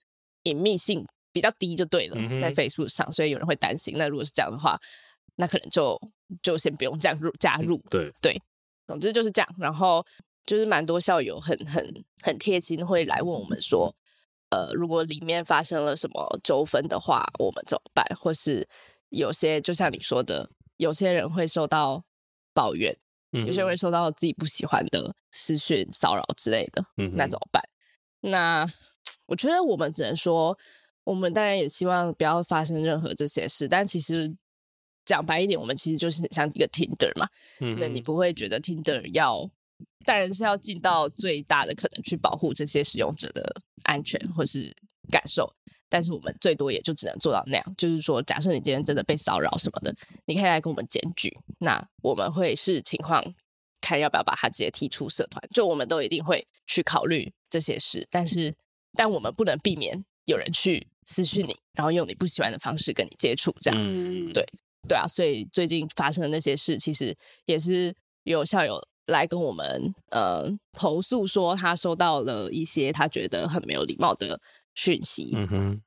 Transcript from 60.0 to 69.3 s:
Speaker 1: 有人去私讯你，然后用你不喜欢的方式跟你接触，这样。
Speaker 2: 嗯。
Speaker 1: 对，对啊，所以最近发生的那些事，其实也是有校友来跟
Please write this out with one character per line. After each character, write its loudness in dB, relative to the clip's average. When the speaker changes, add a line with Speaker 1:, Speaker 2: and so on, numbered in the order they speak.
Speaker 1:
有 2
人 -4
去 0
私 0
讯 0
你， -4
然 -2
后 2
用 0
你 -8
不 -2
喜 0
欢 2
的 -4
方 -4
式 0
跟 -2
你 -14
接 2
触， 0
这 2
样。 2
Speaker 2:
嗯。 -2
Speaker 1:
对， 2
对 4
啊， 0
所 0
以 0
最 2
近 0
发 2
生 -2
的 0
那 0
些 2
事， 0
其 -2
实 -2
也 2
是 0
有 2
校 2
友 -2
来 4
跟 -2